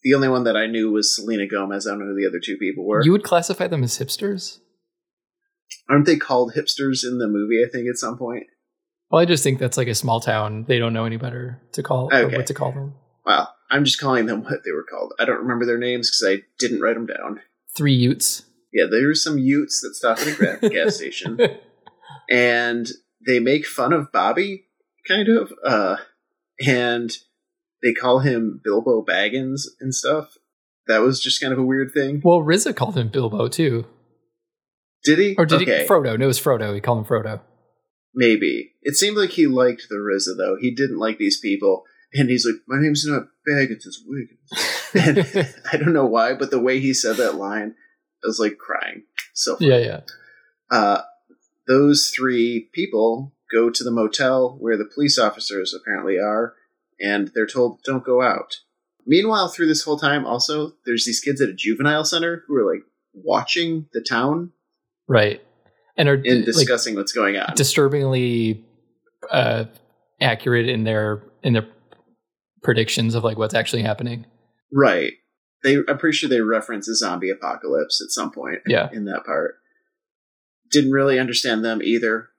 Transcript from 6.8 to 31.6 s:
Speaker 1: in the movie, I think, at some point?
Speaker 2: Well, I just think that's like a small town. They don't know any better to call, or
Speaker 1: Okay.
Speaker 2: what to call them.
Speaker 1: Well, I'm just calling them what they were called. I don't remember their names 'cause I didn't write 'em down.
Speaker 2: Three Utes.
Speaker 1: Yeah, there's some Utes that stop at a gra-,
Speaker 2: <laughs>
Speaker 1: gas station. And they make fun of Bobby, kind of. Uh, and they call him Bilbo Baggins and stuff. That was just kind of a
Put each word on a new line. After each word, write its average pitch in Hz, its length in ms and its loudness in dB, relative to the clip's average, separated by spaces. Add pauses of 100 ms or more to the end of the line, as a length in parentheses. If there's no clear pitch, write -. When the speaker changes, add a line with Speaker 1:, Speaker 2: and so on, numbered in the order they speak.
Speaker 1:
in 123 140 -4
the 117 100 -2
movie, 107 380 0
I 120 40 -12
think, 120 200 -6
at 120 80 -6
some 123 200 -6
point? 120 280 -10 (640)
Speaker 2:
Well, 165 120 6
I 175 40 6
just 165 180 2
think 135 160 2
that's 123 180 -2
like 127 100 0
a 117 80 -2
small 117 240 0
town. 110 480 -2
They 123 120 2
don't 117 140 0
know 113 120 -2
any 113 120 -4
better 123 440 -10 (120)
to 127 100 -6
call, 127 280 -2
or 139 60 6
Speaker 1:
Okay. 113 200 2
Speaker 2:
what 120 100 -4
to 131 60 -6
call 131 180 -4
them. 139 240 -10 (300)
Speaker 1:
Well, - 280 0 (160)
I'm 143 160 2
just 131 140 -2
calling 127 260 0
them 113 180 -4
what - 220 -8
they 92 60 -6
were 78 180 -6
called. - 300 -10
I 117 60 0
don't - 140 -2
remember 120 260 -2
their 117 120 0
names 123 320 -2
'cause - 180 0
I 98 160 0 (140)
didn't 120 240 -2
write 110 140 2
'em 117 100 -6
down. - 360 -10 (360)
Speaker 2:
Three 143 160 4
Utes. - 500 0 (280)
Speaker 1:
Yeah, 90 180 4
there's 135 340 2
some 151 140 -2
Utes 139 440 0
that - 140 -12
stop 113 240 0
at 143 80 -4
a 151 80 -4
gra-, 202 340 0
Speaker 2:
<laughs> - 0 -
Speaker 1:
gas 85 260 0
station. - 440 -8 (880)
And 120 580 2 (380)
they 127 140 2
make 139 280 2
fun 135 260 0
of 147 180 -2
Bobby, 190 540 0 (420)
kind 202 220 0
of. - 240 2 (100)
Uh, 101 340 0 (680)
and 120 460 2 (720)
they 120 100 4
call 127 260 2
him 123 440 0
Bilbo 113 400 0
Baggins 131 600 -2 (160)
and 131 140 -6
stuff. 143 440 -4 (500)
That 110 140 4
was 131 200 4
just 131 180 -2
kind 135 140 -2
of 127 60 -2
a 131 60 2